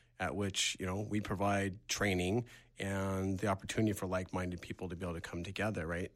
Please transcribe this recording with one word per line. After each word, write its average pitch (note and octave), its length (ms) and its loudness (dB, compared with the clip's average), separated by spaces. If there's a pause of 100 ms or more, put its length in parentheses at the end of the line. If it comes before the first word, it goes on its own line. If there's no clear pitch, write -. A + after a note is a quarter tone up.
(200)
at F2+ 140 -2
which, G2 460 0
you F#2+ 60 -4
know, G2 240 -2
we G#2 100 2
provide G2 560 2 (140)
training G2+ 560 2 (340)
and F#2+ 580 0
the G#2 100 0
opportunity G2+ 440 2
for F#2+ 160 -2
like-minded F#2 540 -2
people - 280 -6
to F2 60 -6
be F2+ 100 -6
able E2+ 100 -2
to E2 60 -6
come F2 220 -4
together, G2 420 -2
right? E2+ 300 -2